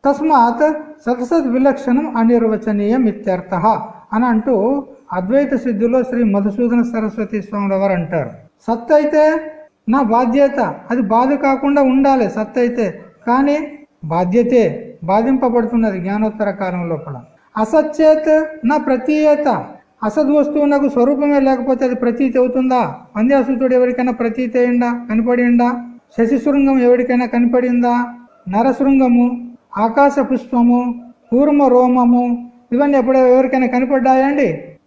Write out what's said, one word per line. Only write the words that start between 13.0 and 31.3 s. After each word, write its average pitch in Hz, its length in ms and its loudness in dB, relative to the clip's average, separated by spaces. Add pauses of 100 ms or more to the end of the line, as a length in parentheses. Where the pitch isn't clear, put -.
కానీ 285 420 0 (360)
బాధ్యతే, 185 920 0 (100)
బాధింపబడుతున్నది 226 960 0
జ్ఞానోత్తర 208 520 -4
కాలం 180 380 -6
లోపల. 147 320 -8 (360)
అసచ్చేత్ 311 880 2 (200)
నా 285 120 2
ప్రతీయత, 294 880 0 (380)
అసద్ 262 220 0
వస్తువు 294 380 0
నాకు 285 240 2
స్వరూపమే 285 520 0
లేకపోతే 262 440 0
అది 247 100 -2
ప్రతీతి 240 440 -2
అవుతుందా? 254 560 0 (220)
వంద్యాసుతుడు 254 580 0
ఎవరికైనా 247 380 0
ప్రతీతి 240 460 -4
అయిందా, 240 420 0 (100)
కనపడిందా? 240 680 2 (380)
శశిశృంగం 269 600 2
ఎవరికైనా 247 480 2
కనపడిందా? 240 800 0 (420)
నరశృంగము, 247 1000 2 (300)
ఆకాశ 277 380 2 (160)
పుష్పము, 240 720 0 (260)